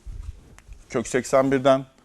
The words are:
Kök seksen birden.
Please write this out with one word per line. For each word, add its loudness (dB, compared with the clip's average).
Kök -4
seksen 2
birden. 2